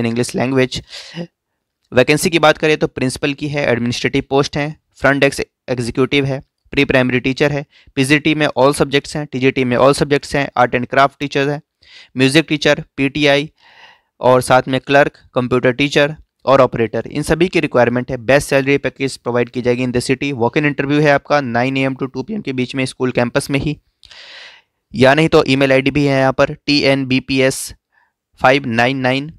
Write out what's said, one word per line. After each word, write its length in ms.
in 120
English 220
language। 460
वैकेंसी 380
की 80
बात 200
करें 180
तो 100
प्रिंसिपल 480
की 140
है, 180
एडमिनिस्ट्रेटिव 640
पोस्ट 260
है, 200
फ्रंट 240
डेस्क 240
एग्जीक्यूटिव 560
है, 180
प्री 140
प्राइमरी 360
टीचर 320
है, 140
पीजीटी 400
में 120
all 320
subjects 380
हैं, 100
टीजीटी 380
में 120
all 220
subjects 360
हैं, 220
आर्ट 180
एंड 120
क्राफ्ट 340
टीचर 280
है, 140
म्यूजिक 320
टीचर, 360
पीटीआई 540
और 220
साथ 260
में 120
क्लर्क, 320
कंप्यूटर 380
टीचर 440
और 160
ऑपरेटर, 460
इन 160
सभी 260
की 120
रिक्वायरमेंट 500
है। 60
बेस्ट 320
सैलरी 300
पैकेज 380
प्रोवाइड 320
की 140
जाएगी 240
in 60
the 180
city। 220
वॉक 240
इन 100
इंटरव्यू 340
है 100
आपका 300
नाइन 360
ए 40
एम 140
to 180
टू 100
पी 120
एम 60
के 120
बीच 220
में 120
स्कूल 240
कैंपस 400
में 100
ही, 180
या 200
नहीं 140
तो 200
ईमेल 240
आईडी 180
भी 140
है 160
यहाँ 120
पर, 220
टीएनबीपीएस 1200
फ़ाइव 240
नाइन 300
नाइन 420